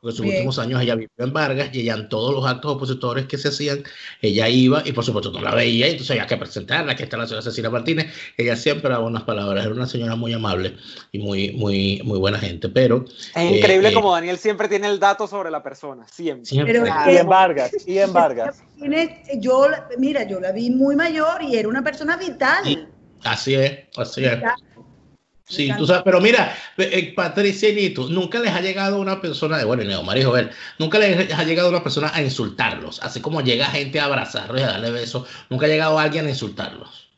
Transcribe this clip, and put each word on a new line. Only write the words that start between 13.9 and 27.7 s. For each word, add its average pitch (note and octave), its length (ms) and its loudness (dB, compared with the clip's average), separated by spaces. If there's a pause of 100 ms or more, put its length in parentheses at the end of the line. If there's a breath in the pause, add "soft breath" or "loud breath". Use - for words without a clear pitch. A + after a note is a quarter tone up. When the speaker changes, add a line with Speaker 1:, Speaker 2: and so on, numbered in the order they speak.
Speaker 1:
eh, - 20 2
Speaker 3:
como G#3 180 4
Daniel F3 260 0
siempre G#3+ 300 -2
tiene G3+ 220 0
el G3 100 0
dato G3+ 260 2
sobre F#3+ 240 -8
la D#3 140 -6
persona, C3+ 420 -14
siempre. C3+ 420 -8
Speaker 1:
siempre. D3 260 2
Speaker 2:
Pero A#3 120 4 (240)
Speaker 4:
Y - 60 10
en - 140 8
Vargas, F3 420 4 (160)
y F#3 100 0
en G3 140 4
Vargas. D#3 500 2 (140)
Speaker 2:
Tiene, D#4 480 -2 (160)
yo B3+ 300 4
la, D#4 180 -4 (100)
mira, C4+ 260 0
yo G3 180 -6
la F#3 100 -4
vi A#3 180 -2
muy C4+ 280 4
mayor D#4+ 460 0
y C4+ 120 0
era G#3+ 140 2
una C4 120 -2
persona D4+ 360 -2
vital. E4+ 480 0
Speaker 1:
Sí, D4 120 0 (460)
así A#2+ 320 0
es, C3+ 240 2 (160)
así B2 300 -4
es. B2 100 4
Speaker 2:
Vital. A3+ 180 -2 (920)
Speaker 1:
Sí, - 180 -4
Speaker 2:
Vital. C3+ 140 0
Speaker 1:
tú D#3 80 0
sabes, F3+ 180 4
pero F#3 180 6
mira, G#3 340 4 (220 loud breath)
eh, F#3 160 0
eh, F3 200 -2
Patricia G3 540 0
y G#3 80 4